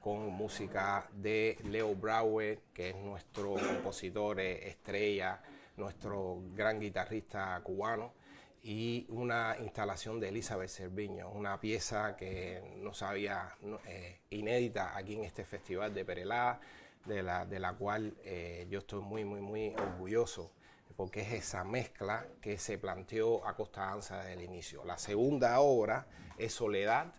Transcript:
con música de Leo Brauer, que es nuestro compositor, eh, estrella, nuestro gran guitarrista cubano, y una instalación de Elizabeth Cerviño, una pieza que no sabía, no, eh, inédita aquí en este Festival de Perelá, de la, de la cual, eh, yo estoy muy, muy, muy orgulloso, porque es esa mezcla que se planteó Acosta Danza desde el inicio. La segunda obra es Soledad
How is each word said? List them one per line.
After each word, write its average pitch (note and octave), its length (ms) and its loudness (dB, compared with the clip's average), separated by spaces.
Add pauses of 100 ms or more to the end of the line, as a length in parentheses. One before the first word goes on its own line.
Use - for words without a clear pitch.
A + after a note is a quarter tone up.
con G#2+ 300 0
música G2+ 800 0
de G#2+ 500 2
Leo G#2+ 320 2
Brauer, A2 640 4 (140)
que F2 160 -4
es F#2 80 -6
nuestro G2+ 560 -4
compositor, G2 840 0
eh, F#2+ 300 -2
estrella, G2 720 0 (360)
nuestro F#2+ 640 -4 (120)
gran G#2+ 240 4
guitarrista G2 880 -2
cubano, G#2+ 480 0 (500)
y A2+ 460 -2
una A2+ 540 0
instalación A2 580 -2
de G#2 80 0
Elizabeth G2 400 -2
Cerviño, F#2 600 -6
una G2+ 320 -2
pieza G#2+ 560 0
que F#2 600 -6
no G2+ 140 -6
sabía, G2 680 -2
no, G#2 240 -8
eh, F2+ 340 -12 (120)
inédita G#2+ 640 2
aquí G2 180 -6
en A2 80 -4
este F#2+ 220 -8
Festival G2+ 480 -4
de G2 100 -2
Perelá, A2+ 560 0 (460)
de G2+ 180 -2
la, F2+ 220 0
de F#2 160 -6
la F#2 100 0
cual, G#2 420 -2 (120)
eh, F2 440 -6
yo G2 100 -2
estoy G2+ 200 -6
muy, G#2 240 -4
muy, G2+ 160 -4
muy G#2 340 -2
orgulloso, G2 760 0 (460)
porque G2 240 -4
es G#2+ 100 -2
esa G2 320 -2
mezcla A2 640 -2 (140)
que G#2 160 -2
se G#2 200 -2
planteó G#2 680 2
Acosta G2 380 -2
Danza G2 320 -4
desde F#2 160 -6
el F2+ 80 -8
inicio. F2 420 -10
La F2 140 -4
segunda B2 640 6
obra B2 460 8 (300)
es A2 140 0
Soledad A2+ 680 4